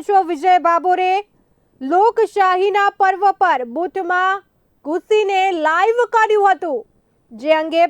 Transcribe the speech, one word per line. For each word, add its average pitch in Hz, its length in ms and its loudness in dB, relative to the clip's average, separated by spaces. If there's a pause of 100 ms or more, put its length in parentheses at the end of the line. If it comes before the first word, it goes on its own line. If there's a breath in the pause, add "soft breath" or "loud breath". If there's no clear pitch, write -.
છો, 381 220 2
વિજય 349 360 0
બાબુરે 349 520 0 (720)
લોકશાહીના 392 1160 0
પર્વ 381 260 0 (120)
પર 302 320 0
બૂથમાં 359 760 -4 (420)
ઘૂસીને 392 540 -2 (220)
લાઈવ 392 480 0
કર્યું 427 420 2
હતું, 285 320 -4 (480)
જે 262 240 -2
અંગે 320 340 0